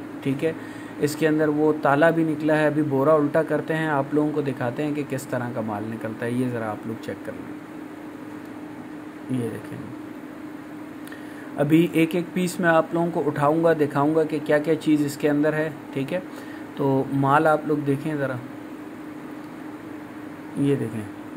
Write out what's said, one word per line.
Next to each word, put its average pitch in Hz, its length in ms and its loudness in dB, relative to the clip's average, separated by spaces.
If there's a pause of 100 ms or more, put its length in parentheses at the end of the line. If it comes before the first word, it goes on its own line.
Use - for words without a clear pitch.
(220)
ठीक 139 200 0
है, 160 120 0 (480)
इसके 147 240 2
अंदर 156 240 4
वो 151 240 4
ताला 151 360 6
भी 165 140 4
निकला 151 300 2
है। 151 120 6
अभी 147 180 2
बोरा 139 300 6
उल्टा 147 300 4
करते 156 300 0
हैं, 160 160 0
आप 143 240 0
लोगों 151 180 2
को 151 100 0
दिखाते 127 400 -2
हैं 147 120 -2
कि 147 100 -2
किस 139 260 -6
तरह 123 200 -2
का 123 120 -4
माल 107 220 -4
निकलता 110 420 -6
है। 120 80 -2
ये 127 160 2
ज़रा 113 160 -4
आप 104 200 -6
लोग 117 140 -6
check - 260 -8
कर - 60 -6
लें, - 60 -10 (2000)
ये 117 160 -2
देखें। - 280 -10 (1800)
अभी 160 360 6
एक 160 200 4
एक 175 200 -2
piece 180 260 -2
मैं 175 100 4
आप 160 240 4
लोगों 170 160 2
को 151 120 0
उठाऊंगा, 151 520 4
दिखाऊंगा 151 500 4
कि 156 160 0
क्या 151 200 4
क्या 160 160 2
चीज़ 151 260 4
इसके 143 260 0
अंदर 147 260 4
है। 156 180 0 (220)
ठीक 135 180 -2
है, 185 100 -2 (560)
तो 135 360 4
माल 139 340 6
आप 156 200 4
लोग 151 160 0
देखें 143 320 0
ज़रा, 131 220 -2 (2250)
ये 143 160 2
देखें, 113 280 -4 (320)